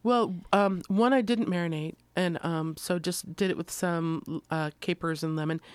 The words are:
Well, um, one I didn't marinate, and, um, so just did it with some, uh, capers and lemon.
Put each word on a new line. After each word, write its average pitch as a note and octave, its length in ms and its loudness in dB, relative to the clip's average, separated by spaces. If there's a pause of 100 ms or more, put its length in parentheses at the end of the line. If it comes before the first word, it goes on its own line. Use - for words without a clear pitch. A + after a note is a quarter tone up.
Well, A#3 320 2 (180)
um, F#3+ 340 4
one A3 260 4
I C4 80 6
didn't A3+ 280 0
marinate, E3 460 -2 (200)
and, F3+ 300 2
um, D#3+ 320 -2
so F3+ 220 -2
just E3+ 360 -6
did F#3+ 140 2
it - 80 -2
with F3 140 -6
some, E3 800 -2
uh, D#3+ 200 -2 (100)
capers E3 440 -4
and D#3+ 120 0
lemon. D#3 240 -2 (160)